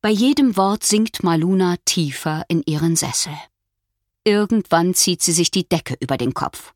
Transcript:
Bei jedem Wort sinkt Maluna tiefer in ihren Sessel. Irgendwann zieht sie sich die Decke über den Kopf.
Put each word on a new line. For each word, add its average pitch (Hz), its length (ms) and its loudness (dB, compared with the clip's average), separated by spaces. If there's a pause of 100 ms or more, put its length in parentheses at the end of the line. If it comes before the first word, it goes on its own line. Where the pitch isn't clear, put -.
Bei 214 80 0
jedem 247 480 2
Wort 196 260 0
sinkt 214 400 0
Maluna 175 640 2
tiefer 156 640 -2
in 165 160 0
ihren 160 300 0
Sessel. 147 380 -4 (920)
Irgendwann 202 680 2
zieht - 300 0
sie 180 80 0
sich 165 180 2
die - 180 -2
Decke - 320 -4
über 131 180 -4
den 123 160 -2
Kopf. - 420 -8